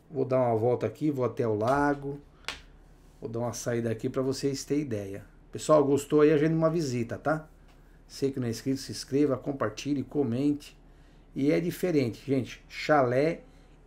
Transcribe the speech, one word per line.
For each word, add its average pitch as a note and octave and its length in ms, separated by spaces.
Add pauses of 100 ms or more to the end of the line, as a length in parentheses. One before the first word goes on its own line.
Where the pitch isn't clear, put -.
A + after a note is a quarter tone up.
(100)
vou C3+ 140
dar B2+ 160
uma A#2 160
volta A#2 280
aqui, B2+ 240
vou B2+ 160
até A#2 220
o A2 80
lago. C#3+ 680 (1000)
Vou B2+ 100
dar A#2 80
uma A#2+ 140
saída A#2 380
aqui A2+ 180
pra B2+ 120
vocês C3+ 440
terem D3 180
ideia. G2+ 420 (280)
Pessoal, D3+ 320
gostou C#3+ 380
aí, D3+ 100
agenda D#3+ 240
uma D#3+ 120
visita, B2 480
tá? D#3 320 (600)
Sei C3+ 240
que C3 80
não A#2+ 80
é - 20
inscrito, C3+ 300
se - 100
inscreva, C3+ 460
compartilhe, C3 680
comente. C#3+ 720 (560)
E C#3+ 200
é E3+ 80
diferente, D#3+ 680
gente. C3 420
Chalé C#3+ 720 (440)